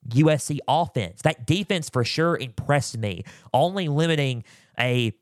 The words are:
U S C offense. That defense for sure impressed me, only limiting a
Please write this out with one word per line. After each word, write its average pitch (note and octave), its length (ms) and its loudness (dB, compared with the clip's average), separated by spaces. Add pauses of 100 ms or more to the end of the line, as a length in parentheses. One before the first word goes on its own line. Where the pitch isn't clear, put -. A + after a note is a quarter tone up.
(160)
U D3+ 160 6
S D3+ 140 0
C D3 220 -4
offense. B2+ 540 -2
That D#3 240 -2
defense F3+ 420 0
for B2 160 0
sure D#3+ 320 0
impressed C3 640 -2
me, G#2 260 -4 (300)
only F3 340 2
limiting C#3+ 560 0 (360)
a B2 420 2